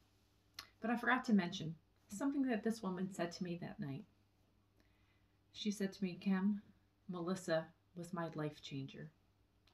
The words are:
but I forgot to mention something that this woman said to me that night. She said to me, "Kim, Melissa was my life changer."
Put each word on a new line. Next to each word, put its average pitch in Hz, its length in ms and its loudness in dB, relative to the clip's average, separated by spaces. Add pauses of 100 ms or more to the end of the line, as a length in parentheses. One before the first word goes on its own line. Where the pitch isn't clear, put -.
(800)
but 226 100 0
I 233 60 2
forgot 247 280 4
to 233 80 6
mention 170 420 4 (340)
something 277 340 2
that 240 200 2
this 220 200 0
woman 185 280 -2
said 170 200 -2
to - 120 -6
me 170 140 -2
that - 220 -8
night. 139 260 -6 (1500)
She - 200 -2
said 196 220 -2
to - 100 -6
me, 175 120 0
"Kim, 196 460 2 (460)
Melissa 170 680 0 (220)
was 170 180 -8
my 170 220 -2
life 151 260 -2
changer." 143 480 -8 (640)